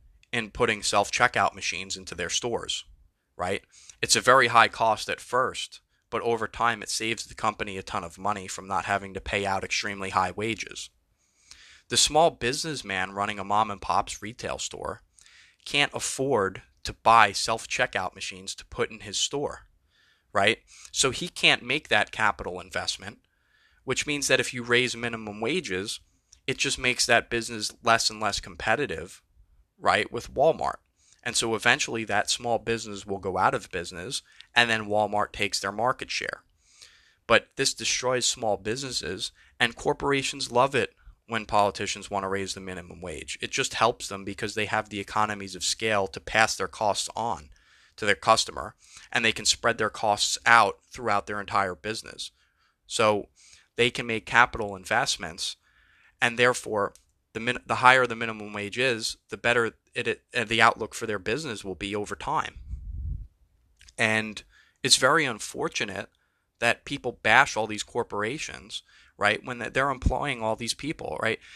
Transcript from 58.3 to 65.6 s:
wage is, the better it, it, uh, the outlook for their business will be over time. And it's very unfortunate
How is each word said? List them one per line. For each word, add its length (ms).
wage 260
is, 380
the 80
better 340
it, 140
it, 140
uh, 80
the 160
outlook 340
for 120
their 120
business 460
will 100
be 220
over 180
time. 420
And 460
it's 140
very 280
unfortunate 840